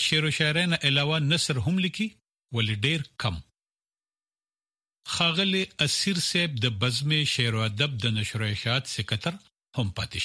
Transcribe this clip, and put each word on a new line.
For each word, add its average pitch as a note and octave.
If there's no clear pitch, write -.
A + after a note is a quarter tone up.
شعر D#3
و D3
شاعرۍ D#3+
نه D#3+
علاوه C#3+
نثر C#3+
هم F3
لیکي، G#3
ولې A2
ډیر D3+
کم. G2
ښاغلي F#3
اسیر F#3+
صاحب D#3
د A2+
بزم B2+
شعر A#2
و A2
ادب A2+
د A2
نشر A2
و G#2
اشاعت B2+
سکتر A2+
هم A#2+
پاتې -